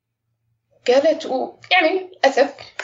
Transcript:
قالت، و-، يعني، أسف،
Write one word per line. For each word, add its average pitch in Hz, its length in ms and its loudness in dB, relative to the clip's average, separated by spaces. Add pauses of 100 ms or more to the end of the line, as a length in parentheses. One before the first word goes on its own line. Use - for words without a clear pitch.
(880)
قالت، 277 380 2
و-، 262 300 -6 (160)
يعني، 370 380 0 (140)
أسف، 277 300 0 (300)